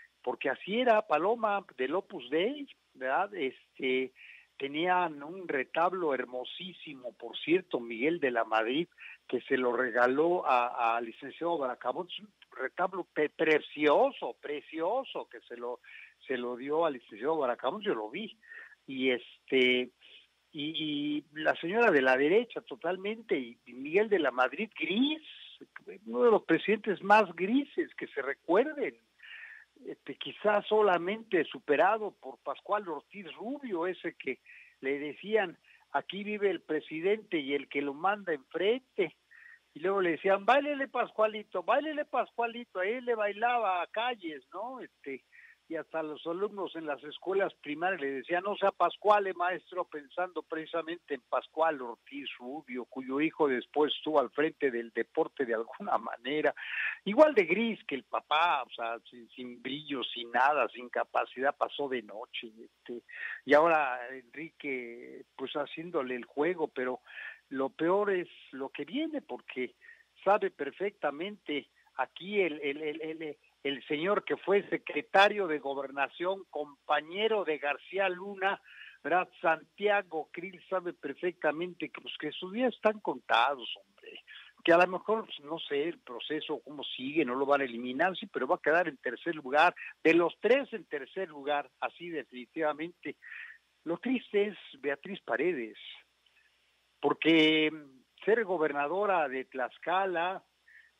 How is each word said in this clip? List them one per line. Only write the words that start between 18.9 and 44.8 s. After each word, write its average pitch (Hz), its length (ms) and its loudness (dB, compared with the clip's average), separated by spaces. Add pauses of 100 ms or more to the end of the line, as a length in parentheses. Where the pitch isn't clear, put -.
este, 127 800 2 (600)
y, 147 720 -4
y - 80 -20
la 151 240 0
señora 214 360 4
de 143 100 8
la 131 160 6
derecha 165 420 4
totalmente, 190 800 -4
y, 120 260 -8
y 120 80 -20
Miguel 156 360 0
de 196 100 4
la 139 120 2
Madrid 131 460 0
gris, 254 440 0 (840)
uno 240 180 2
de 240 80 8
los 196 120 6
presidentes 196 580 2
más 196 340 6
grises 196 600 0
que 123 120 -8
se - 140 -6
recuerden, 190 760 0 (880)
este, - 300 -12
quizás 208 520 -2
solamente 196 800 2
superado 180 720 2
por 127 200 -14
Pascual 185 500 -4
Ortiz 156 460 -10
Rubio, 208 520 -6
ese 175 280 -6
que 131 240 -8 (420)
le 139 180 -2
decían, 180 580 -2 (340)
"Aquí 185 340 -4
vive 208 240 0
el 170 120 0
presidente 165 800 -2
y 139 140 -2
el 135 160 -2
que 143 120 -2
lo 143 120 -2
manda 185 400 -2
enfrente". 180 800 -2 (580)
Y - 60 -18
luego 196 220 2
le 175 100 4
decían, 196 340 2
"Báilele, 277 440 4
Pascualito, 214 720 -2
báilele, 285 400 0
Pascualito". 233 800 -4
Ahí 220 180 -2
le 240 160 -2
bailaba 208 680 0
a 160 60 -4
calles, 202 560 -6 (100)
¿no? 233 280 -10